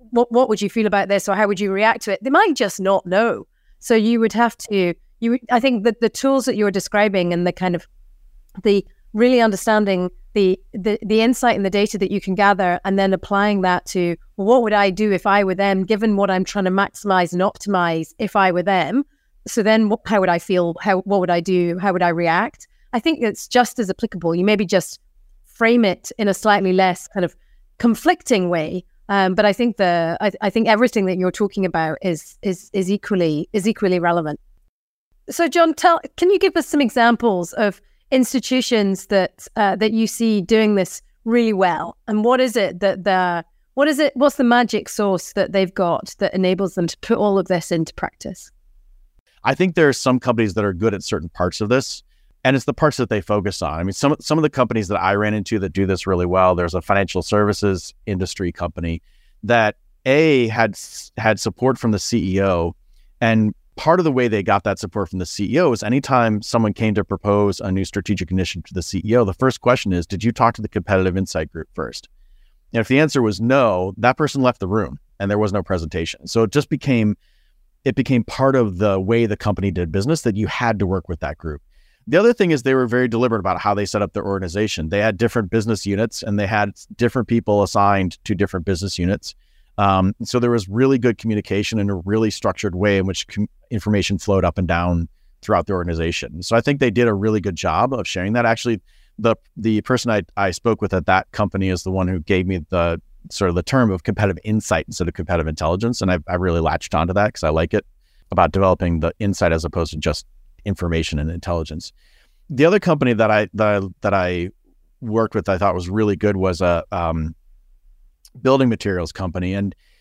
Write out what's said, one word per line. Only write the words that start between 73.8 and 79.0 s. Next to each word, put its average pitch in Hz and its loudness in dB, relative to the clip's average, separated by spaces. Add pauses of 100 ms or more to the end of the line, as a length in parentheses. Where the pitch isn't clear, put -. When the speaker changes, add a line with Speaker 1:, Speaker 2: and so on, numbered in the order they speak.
Speaker 2:
that 120 2
person 139 -2
left 123 2
the 95 -6
room 95 -4 (200)
and 98 -2
there 104 0
was 107 0
no 98 -2
presentation. 82 -6
So 113 2
it 104 0
just 143 0
became, 120 0 (640)
it 131 0
became 127 0
part 135 0
of 107 2
the 98 2